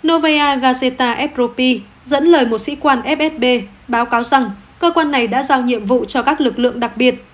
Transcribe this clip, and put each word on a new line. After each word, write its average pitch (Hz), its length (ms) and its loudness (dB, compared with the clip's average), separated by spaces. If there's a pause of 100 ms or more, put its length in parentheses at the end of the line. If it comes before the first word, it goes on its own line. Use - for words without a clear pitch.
Novaya 302 500 2
Gazeta 254 600 0
Evropy 254 640 -2 (240)
dẫn 277 200 0
lời 320 220 6
một 226 120 -2
sĩ 285 180 -6
quan 269 260 0
F 302 280 -2
S 311 100 -10
B 233 40 0 (440)
báo 240 180 0
cáo 240 160 0
rằng 240 280 0 (280)
cơ 339 120 2
quan 320 200 0
này 247 160 0
đã 247 160 -2
giao 269 200 0
nhiệm 240 240 -2
vụ 233 180 0
cho 247 180 -4
các 294 180 0
lực 254 180 0
lượng 240 220 0
đặc 233 160 -6
biệt 254 380 0